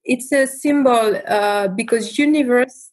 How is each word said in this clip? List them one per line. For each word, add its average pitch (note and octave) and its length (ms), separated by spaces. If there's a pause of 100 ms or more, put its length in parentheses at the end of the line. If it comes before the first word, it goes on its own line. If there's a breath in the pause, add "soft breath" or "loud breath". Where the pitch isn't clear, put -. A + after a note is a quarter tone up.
it's B3 280
a C4+ 140
symbol, B3+ 840
uh, G#3 400
because A3 500
universe C4 760